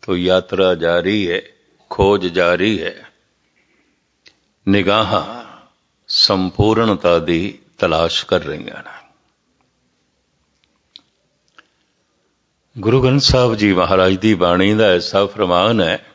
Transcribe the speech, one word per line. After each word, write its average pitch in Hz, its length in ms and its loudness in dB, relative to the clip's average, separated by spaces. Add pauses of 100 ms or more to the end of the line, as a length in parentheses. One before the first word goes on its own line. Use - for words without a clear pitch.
ਤੋ 92 160 -4
ਯਾਤਰਾ 90 580 0
ਜਾਰੀ 87 560 -2
ਹੈ, 95 100 -4 (480)
ਖੋਜ 98 380 0
ਜਾਰੀ 90 560 0
ਹੈ। - 280 -12 (1600)
ਨਿਗਾਹਾਂ 101 800 0 (640)
ਸੰਪੂਰਨਤਾ 98 1120 0
ਦੀ 85 400 -4 (180)
ਤਲਾਸ਼ 82 480 -2
ਕਰ 90 180 -2
ਰਹੀਆਂ 76 400 -12
ਨੇ। - 220 -20 (3750)
ਗੁਰੂ 117 240 0
ਗ੍ਰੰਥ 131 180 2
ਸਾਹਿਬ 123 340 2
ਜੀ 104 180 2
ਮਹਾਰਾਜ 92 420 2
ਦੀ 107 180 2
ਬਾਣੀ 90 400 2
ਦਾ 110 120 2
ਐਸਾ 95 400 2
ਫਰਮਾਨ 98 560 0
ਹੈ 85 340 -4